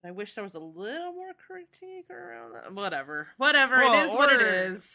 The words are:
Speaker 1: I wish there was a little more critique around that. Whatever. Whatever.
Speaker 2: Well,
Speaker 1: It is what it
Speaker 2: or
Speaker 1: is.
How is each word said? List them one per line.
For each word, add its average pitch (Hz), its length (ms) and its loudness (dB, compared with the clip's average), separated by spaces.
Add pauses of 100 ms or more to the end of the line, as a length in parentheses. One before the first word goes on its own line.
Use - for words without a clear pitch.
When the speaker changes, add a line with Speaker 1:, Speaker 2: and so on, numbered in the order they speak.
Speaker 1:
I 175 60 -12
wish 202 240 -12
there 214 80 -10
was 190 120 -12
a 160 40 -12
little 214 540 -12
more 370 180 -14 (160)
critique 370 640 -20
around 117 440 -16
that. - 200 -16
Whatever. 151 640 -8
Whatever. 269 400 4
Speaker 2:
Well, 254 160 6
Speaker 1:
It 202 160 4
is 208 60 -2
what 277 180 6
it 247 80 6
Speaker 2:
or 185 320 0
Speaker 1:
is. 196 100 -12 (120)